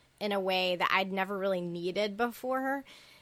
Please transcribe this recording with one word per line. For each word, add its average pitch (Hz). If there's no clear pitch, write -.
in 208
a 196
way 185
that 175
I'd 190
never 190
really 190
needed 180
before, 262